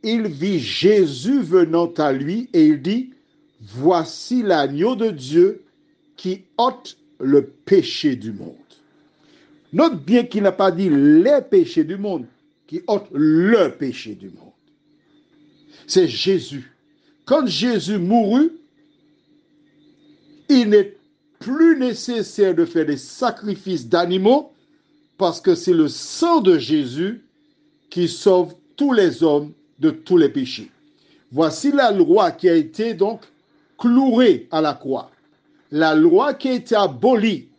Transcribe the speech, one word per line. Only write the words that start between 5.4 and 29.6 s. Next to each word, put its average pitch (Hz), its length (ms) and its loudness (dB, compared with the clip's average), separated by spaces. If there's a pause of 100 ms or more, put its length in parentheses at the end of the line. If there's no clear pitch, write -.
qui 185 280 -10 (120)
ôte - 400 -4 (240)
le 139 240 2
péché - 720 -2
du 107 160 -12
monde. » - 240 -16 (1160)
Note 233 280 0
bien 233 220 2
qu'il 202 180 -6
n'a 190 100 2
pas 196 200 0
dit 185 160 -2
les 156 540 4
péchés 170 420 0
du 180 140 -8
monde, 190 260 -8 (420)
qui 170 200 -10
ôte 202 260 -4
le 160 560 2
péché 120 460 -10
du 95 160 -20
monde. - 240 -20 (1300)
C'est 180 220 2
Jésus. 143 680 -6 (520)
Quand 285 200 0
Jésus 196 520 -4
mourut, 226 540 0 (2000)
il 247 220 2
n'est 202 260 2 (440)
plus 311 380 2
nécessaire 220 760 -2
de 165 100 2
faire 160 220 -2
des 147 100 -4
sacrifices 190 880 -8
d'animaux 190 680 0 (680)
parce 175 240 -2
que 180 120 4
c'est 170 200 0
le 156 140 2
sang 330 520 -2
de 185 160 4
Jésus 147 680 -4 (680)
qui 175 180 -2
sauve 180 460 0 (220)
tous 285 180 0
les 185 280 2
hommes 151 300 0 (260)